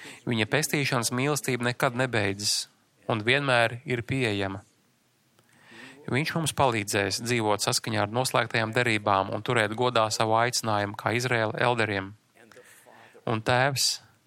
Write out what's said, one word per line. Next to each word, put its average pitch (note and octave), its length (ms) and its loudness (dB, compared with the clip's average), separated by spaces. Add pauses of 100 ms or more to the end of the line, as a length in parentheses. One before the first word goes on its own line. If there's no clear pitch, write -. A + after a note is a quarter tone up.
(300)
Viņa A2 180 0
pestīšanas C#3 640 -2
mīlestība B2+ 600 -2
nekad A#2+ 260 -2
nebeidzas G#2 720 -2 (400)
un A2 160 0
vienmēr B2 540 2 (100)
ir A#2+ 160 -4
pieejama. G2+ 560 -2 (1500)
Viņš C#3 280 -2
mums D#3+ 200 -2
palīdzēs G#2 640 2
dzīvot A2+ 440 0
saskaņā A2+ 400 0
ar G#2 80 -6
noslēgtajām A#2+ 600 0
derībām G#2+ 600 2
un G#2 120 -6
turēt A2 320 2
godā A#2+ 360 2
savu A2 260 2
aicinājumu G#2+ 580 0
kā G#2+ 200 -2
Izraēla A#2+ 480 0
elderiem. G#2+ 480 0 (1160)
Un A2 160 -2
Tēvs B2+ 540 2 (260)